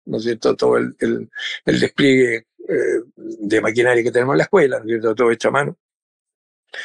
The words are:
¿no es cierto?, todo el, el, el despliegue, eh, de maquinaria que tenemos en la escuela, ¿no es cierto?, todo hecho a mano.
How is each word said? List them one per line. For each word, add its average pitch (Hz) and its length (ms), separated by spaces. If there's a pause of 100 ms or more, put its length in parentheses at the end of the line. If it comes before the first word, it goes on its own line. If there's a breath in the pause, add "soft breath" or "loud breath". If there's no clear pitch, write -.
¿no - 100
es 113 60
cierto?, 117 340
todo 123 220
el, 123 220
el, 117 300 (360 loud breath)
el 127 140
despliegue, 127 640 (220)
eh, 117 340 (120)
de 110 460
maquinaria 120 420
que 120 80
tenemos 123 240
en 156 40
la 160 60
escuela, 170 340
¿no 95 60
es 107 40
cierto?, 113 260
todo 117 160
hecho 113 180
a - 40
mano. 143 240 (1080 loud breath)